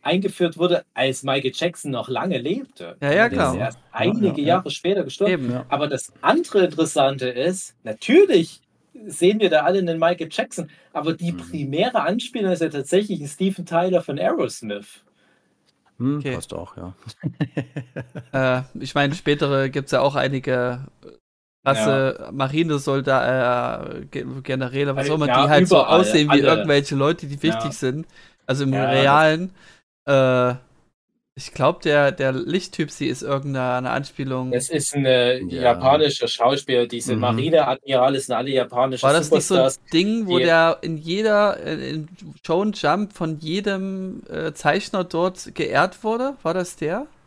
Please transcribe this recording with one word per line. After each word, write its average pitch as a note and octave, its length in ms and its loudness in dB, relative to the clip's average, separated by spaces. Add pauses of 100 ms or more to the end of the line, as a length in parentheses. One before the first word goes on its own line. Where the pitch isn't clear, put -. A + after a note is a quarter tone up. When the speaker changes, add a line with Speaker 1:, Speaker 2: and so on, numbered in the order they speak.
Speaker 1:
eingeführt F3 560 -2
wurde, F3 260 0 (100)
als C3 280 -2
Michael C3 320 -2
Jackson E3+ 360 -6
noch A#2+ 180 -6
lange C3 300 -4
lebte. F#3 600 -8
Speaker 2:
Ja, C#3+ 120 0
ja, A3 160 4
Speaker 1:
Der - 0 -
ist - 60 -4
Speaker 2:
klar. C#3 200 0
Speaker 1:
erst A2+ 240 -6
Speaker 3:
Ja, - 140 -20
Speaker 1:
einige E3 500 0
Speaker 3:
ja, D3 60 0
ja. - 80 -
Speaker 1:
Jahre D3 140 -4
später F3+ 340 -2
gestorben. F#3 280 -2
Speaker 2:
Eben. C3 180 -2
Speaker 3:
Ja. B2+ 180 -6
Speaker 1:
Aber D3 200 -2
das C#3 240 -6 (100)
andere A3 440 2
Interessante C#3 640 0
ist, D3+ 560 -4
natürlich - 800 4 (440)
sehen F#3+ 340 2
wir F#3 100 4
da D3+ 140 4
alle F#3 160 2
einen E3 180 -2
Michael E3 320 0
Jackson, A3+ 400 -6 (220)
aber D#3 220 -4
die E3+ 180 -6
Speaker 3:
Mhm. - 40 -8
Speaker 1:
primäre E3+ 680 -2
Anspielung G3 500 -2
ist E3 100 -2
ja D#3+ 80 -2
tatsächlich E3+ 500 -2
ein C#3+ 80 -10
Steven F#3+ 380 -4
Tyler F3 360 0
von - 160 -6
Aerosmith. A2 840 -4 (920)
Speaker 3:
Hm, C#3 200 -2
Speaker 2:
Okay. C3+ 160 -6
Speaker 3:
passt - 200 -10
auch, E2+ 220 -12
ja. F2+ 180 -14 (120)
<laughs> - 1000 -8 (280)
Speaker 2:
Äh, B2+ 300 0 (180)
ich C3 140 -12
meine, C#3+ 200 0
spätere C#3 560 0
gibt's C#3 220 -6
ja B2+ 80 2
auch C#3 140 2
einige, B2+ 720 -2 (180)
äh, - 40 -20 (560)
krasse C3+ 540 2
Speaker 1:
Ja. - 140 -14
Speaker 2:
Marinesolda-, C3+ 1700 0
äh, - 60 -16
Ge-, C3 200 -8 (160)
Generäle, C3+ 540 -2
was C#3+ 140 -2
auch D#3 60 0
immer, D3+ 100 0
Speaker 1:
Ja, B2+ 180 4
Speaker 2:
die C#3+ 60 2
halt F3 180 8
so F3 80 8
Speaker 1:
überall, - 240 6
Speaker 2:
aussehen D3 320 2
wie C#3+ 100 6
Speaker 1:
alle. - 0 -
Speaker 2:
irgendwelche C#3+ 520 2
Leute, D3 320 0
die C#3 160 -10
wichtig E3+ 220 0
Speaker 1:
Ja. C#3 80 -6
Speaker 2:
sind. C#3 340 -4 (400)
Also C3 180 -2
im C3+ 80 2
Speaker 1:
Ja, C3 140 0
das C3+ 60 2 (100)
Speaker 2:
Realen. D#3 500 4 (540)
Äh, B2+ 480 4 (800)
ich - 180 -16
glaub, D3 280 0
der, D3 300 4
der C3 200 -2
Lichttyp, D#3 580 -4
sie C3+ 180 -4
ist B2+ 140 -4
irgendeine C3 680 -2
Anspielung. C3 600 -6
Speaker 1:
Das B2 180 -2
ist D3 240 -4
eine B2+ 460 2
Speaker 3:
Ja. F2 220 -6
Speaker 1:
japanische C3 640 2
Schauspieler, B2 580 0
diese A#2+ 280 -4
Speaker 3:
Mhm. G#2+ 60 -2
Speaker 1:
Marineadmirale C3 1000 2
sind B2+ 140 -4
alle C3 160 -2
japanische B2+ 520 0
Speaker 2:
War C#3 100 6
das D#3 180 2
nicht D3 160 4
so F#3+ 100 2
ein C3+ 40 4
Speaker 1:
Superstars. C3+ 200 2 (120)
Speaker 2:
Ding, G#3 340 2
wo F3 120 2
Speaker 1:
Die E3 60 2
Speaker 2:
der E3 380 4
in E3 140 -6
jeder, G3+ 680 0
äh, C#3 260 -6
in D#3 180 -8 (380)
Shonen G3 260 0
Jump G3 400 -2
von D#3+ 260 -6
jedem, F#3+ 880 -6
äh, D#3+ 240 -6
Zeichner F3+ 520 -2
dort F3+ 500 -4
geehrt D#3+ 480 -2
wurde? B3 400 -4
War E3+ 120 -2
das F3+ 220 -6
der? F#3+ 300 -6 (200)